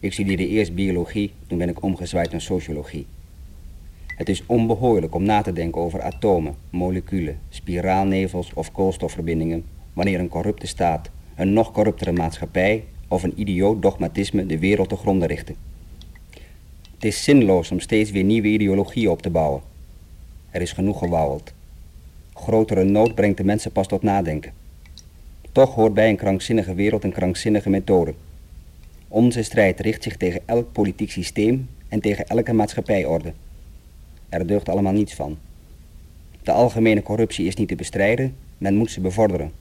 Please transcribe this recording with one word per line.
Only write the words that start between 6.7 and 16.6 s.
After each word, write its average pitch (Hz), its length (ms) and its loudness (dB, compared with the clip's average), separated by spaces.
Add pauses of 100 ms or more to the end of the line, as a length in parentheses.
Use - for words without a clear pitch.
moleculen, 90 680 -2 (100)
spiraalnevels 92 1040 0
of 80 180 -6
koolstofverbindingen, 82 920 -2 (280)
wanneer 90 280 0
een 90 80 -2
corrupte - 380 -4
staat, 82 440 -2 (260)
een 196 160 2
nog - 200 2
corruptere 196 400 0
maatschappij 98 720 0 (240)
of 92 140 0
een 92 180 -4
idioot 101 420 2
dogmatisme 98 640 0
de 80 120 -2
wereld 98 300 2
te 101 80 -4
gronde 95 300 2
richten. - 300 -6 (1400)